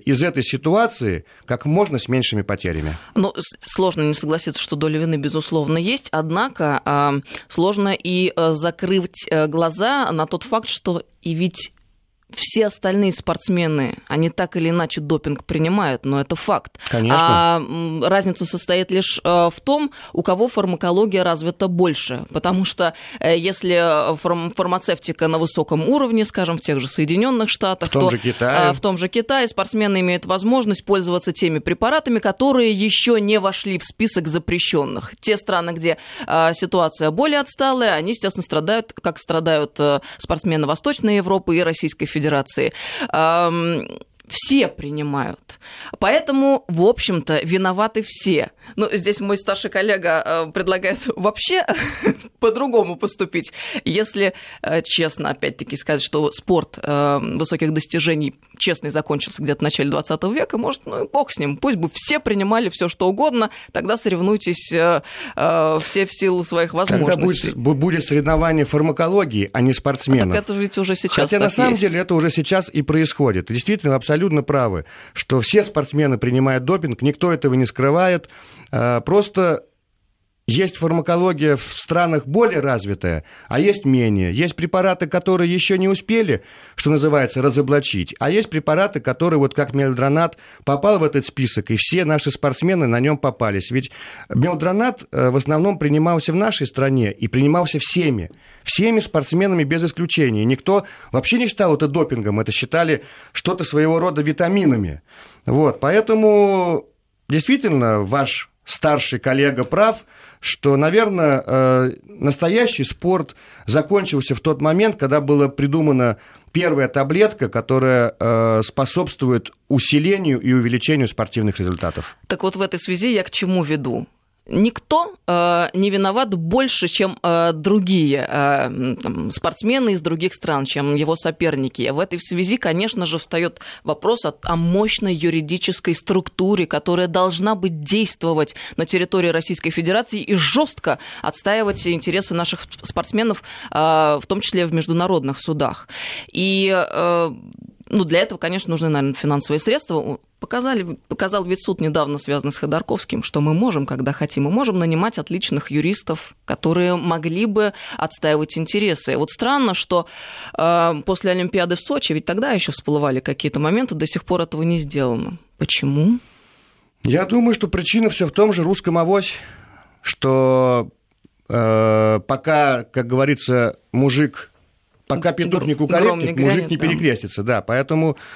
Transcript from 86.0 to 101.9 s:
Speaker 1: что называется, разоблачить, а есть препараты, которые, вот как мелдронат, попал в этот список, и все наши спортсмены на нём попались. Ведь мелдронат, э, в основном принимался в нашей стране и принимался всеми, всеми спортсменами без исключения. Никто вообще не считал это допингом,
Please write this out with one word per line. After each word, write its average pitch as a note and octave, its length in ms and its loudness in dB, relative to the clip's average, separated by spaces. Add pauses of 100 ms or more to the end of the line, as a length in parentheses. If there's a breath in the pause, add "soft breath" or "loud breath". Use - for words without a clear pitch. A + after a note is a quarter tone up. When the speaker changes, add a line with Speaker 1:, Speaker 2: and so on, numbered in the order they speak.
Speaker 1:
что - 140 0
называется, D3 520 2
разоблачить, C3+ 800 0
а C3 100 0
есть G#3 200 2
препараты, D#3+ 520 0
которые, D#3+ 380 0
вот C3+ 140 2
как B2+ 200 -2
мелдронат, C#3 640 2 (260 loud breath)
попал E3+ 360 2
в D#3+ 40 2
этот C#3+ 220 2
список, - 440 -2
и A#2 80 0
все E3+ 280 0
наши D3+ 260 0
спортсмены D#3 560 0
на A#2 140 2
нём D3 160 2
попались. A2 540 -2
Ведь B2+ 200 -2 (380 loud breath)
мелдронат, F3+ 800 0
э, B2+ 180 2
в B2+ 60 2
основном D#3 420 0
принимался D#3 540 2
в D#3+ 40 0
нашей G3+ 300 0
стране C3 460 2
и A2 160 -4
принимался D3+ 520 2
всеми, B2+ 520 0 (320 loud breath)
всеми A3 380 2
спортсменами E3+ 640 0
без D#3+ 180 0
исключения. C#3+ 640 0
Никто F#3 400 2 (260 loud breath)
вообще C3 280 0
не B3 80 0
считал F3+ 280 2
это D3+ 140 2
допингом, A#2 500 0